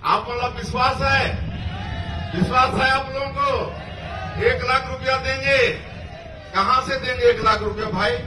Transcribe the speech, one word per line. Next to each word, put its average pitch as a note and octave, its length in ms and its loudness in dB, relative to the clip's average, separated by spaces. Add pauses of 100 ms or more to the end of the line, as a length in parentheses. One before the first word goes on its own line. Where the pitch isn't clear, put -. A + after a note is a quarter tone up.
आप - 260 2
मतलब A#3+ 260 -4
विश्वास B3+ 440 0
है? C4+ 260 2 (1080)
विश्वास B3+ 400 4
है C4+ 160 4
आप C4+ 240 0
लोगों C5+ 140 -4
को? C5+ 220 0 (920)
एक B3 220 4
लाख C4 260 2
रुपया C4 260 0
देंगे। C4 520 2 (880)
कहाँ C4 280 4
से - 140 -2
देंगे B3+ 280 -2
एक G#4+ 200 6
लाख G#3+ 180 4
रुपया G#3+ 280 -2
भाई? G#3+ 260 0 (100)